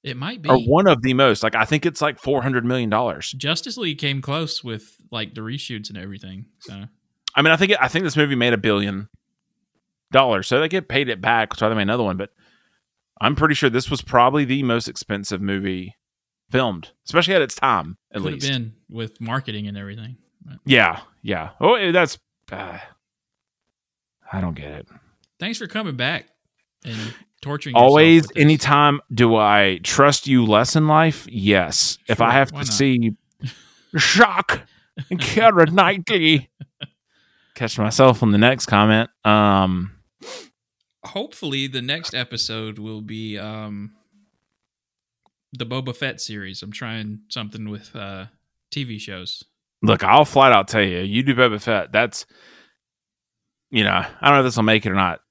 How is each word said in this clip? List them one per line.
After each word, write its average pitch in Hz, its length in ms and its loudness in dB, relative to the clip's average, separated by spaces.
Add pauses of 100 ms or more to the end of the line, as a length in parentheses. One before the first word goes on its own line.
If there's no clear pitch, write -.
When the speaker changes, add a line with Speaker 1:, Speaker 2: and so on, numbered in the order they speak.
Speaker 1:
It 127 140 -12
might 185 240 -12
be. 143 80 -6
Speaker 2:
Or 131 80 6
one 143 300 2
of 127 160 2
the 131 100 0
most. 127 300 2
Like, 110 100 0
I 110 100 2
think 151 220 -2
it's, 156 160 -4
like, 151 160 -4
four 135 240 -2
hundred 123 240 -2
million 123 240 -2
dollars. 107 480 -4
Speaker 1:
Justice 165 400 -8
League 160 220 -8
came 139 200 -4
close 151 440 -8
with, 110 320 -12 (160)
like, 110 240 -10
the 113 60 -12
reshoots 110 480 -10
and 104 100 -16
everything. 95 480 -16 (100)
So 101 280 -18 (500)
Speaker 2:
I 135 80 2
mean, 160 100 4
I - 20 4
think 190 180 0
it, 190 60 0
I 131 80 2
think 170 160 -2
this 143 140 -2
movie 147 160 0
made 123 200 0
a 110 40 0
billion 101 520 -2 (1040)
dollars. 135 360 2
So 127 120 2
they 156 100 -2
get 185 200 -6
paid 135 180 -2
it 104 140 -6
back. 113 320 0
So 110 160 -2
they 113 60 -2
made 104 80 -2
another 113 200 -2
one. 92 140 -4
But 101 140 -10 (920)
I'm 135 140 0
pretty 151 180 2
sure 139 160 2
this 120 220 -2
was 135 100 -4
probably 135 420 2
the 135 200 -2
most 117 240 -2
expensive 101 520 -8
movie 98 560 -6 (540)
filmed, 113 440 -4 (120)
especially 180 300 0
at 156 80 4
its 127 100 -6
time, 98 460 -2 (120)
at 98 120 -8
Speaker 1:
Could - 20 -8
have - 160 -4
Speaker 2:
least. 143 100 -6
Speaker 1:
been 117 220 -6 (160)
with 113 320 -12
marketing 113 460 -8
and 101 100 -10
everything. 107 400 -16 (260)
But 139 220 -20
Speaker 2:
Yeah, 110 360 4 (200)
yeah. 87 300 -4 (100)
Oh, 214 140 6
eh, 190 160 -2
that's, 170 260 2 (340)
uh, 90 280 -14 (1500)
I 95 80 -6
don't 85 140 -4
get 71 160 -14
it. 73 160 -18 (520)
Speaker 1:
Thanks 214 200 -8
for 202 80 -10
coming 196 280 -8
back 131 300 -6 (580)
and 110 300 -10 (280)
torturing 143 340 -8
Speaker 2:
Always, 151 400 8
Speaker 1:
yourself 156 140 6
with - 60 -18
this. 160 80 2
Speaker 2:
anytime 147 580 4 (120)
do 113 220 4
I 101 480 4
trust 139 440 2
you 127 180 4
less 110 300 2
in 156 120 2
life, 156 420 2
yes. 95 680 0 (100)
If 113 140 0
I 117 60 4
Speaker 1:
Sure, 117 60 2
Speaker 2:
have 139 180 2
Speaker 1:
why 143 100 -12
Speaker 2:
to 143 40 -6
Speaker 1:
not? 113 80 -4
Speaker 2:
see 123 380 0 (840)
Jacques 190 640 2 (480)
and 180 100 -6
Keira 185 520 4
Knightley, 175 800 0 (560)
Speaker 1:
<laughs> - 500 -20
Speaker 2:
catch - 240 -6
myself 113 440 4
on 110 80 4
the 104 60 4
next 120 300 2
comment. 110 420 2 (160)
Um, 98 680 2 (1120)
Speaker 1:
Hopefully, 139 600 -8
the 131 140 -8
next 147 320 -8
episode 110 640 -8
will 107 240 -12
be, 110 360 -10
um, 104 560 -12 (1600)
the 127 140 -12
Boba 131 300 -8
Fett - 260 -10
series. 98 400 -12
I'm 104 100 -16
trying 107 560 -12
something 107 420 -12
with, 104 260 -16
uh, 98 320 -14 (420)
T 143 140 -10
V 110 160 -12
shows. 92 440 -14 (380)
Speaker 2:
Look, 107 220 2
I'll 127 220 6
flat 135 260 6
out 101 160 4
tell 107 160 0
you, 90 160 -2
you 104 240 -2
do 135 100 0
Boba 117 260 2
Fett. 98 320 -4
That's, 107 360 -2 (1400)
you 110 120 2
know, 101 80 2 (300)
I 139 60 2
don't 143 60 6
know 139 80 6
if 127 40 2
this 120 120 -2
will 113 60 0
make 110 220 2
it 101 60 -2
or 95 40 -2
not. 92 360 0